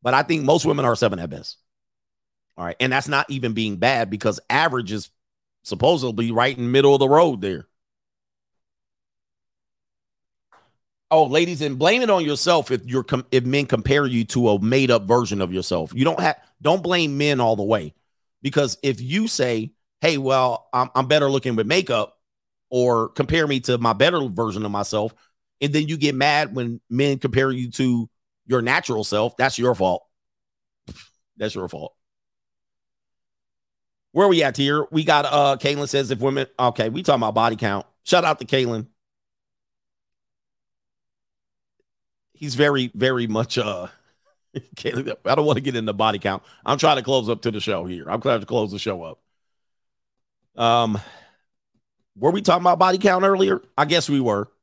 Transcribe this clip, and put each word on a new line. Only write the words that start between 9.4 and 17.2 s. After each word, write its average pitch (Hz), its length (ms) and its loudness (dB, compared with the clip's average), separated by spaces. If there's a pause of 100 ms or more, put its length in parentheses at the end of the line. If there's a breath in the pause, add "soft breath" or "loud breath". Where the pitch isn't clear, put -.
Oh, 160 120 6
ladies, 156 360 0
and 143 160 -4
blame 190 240 2
it 233 80 -2
on 185 140 2
yourself 147 480 0
if 120 140 -2
you're 120 180 -2
com-, 131 280 -4
if 127 120 4
men 139 220 0
compare 139 400 2
you 120 200 0
to 120 220 0
a 101 140 2
made 127 280 2
up 117 140 4
version 104 380 2
of 90 100 -4
yourself. 90 420 -4
You 123 120 2
don't 165 160 0
have, 175 160 0 (240 soft breath)
don't 175 200 2
blame 165 360 0
men 143 240 2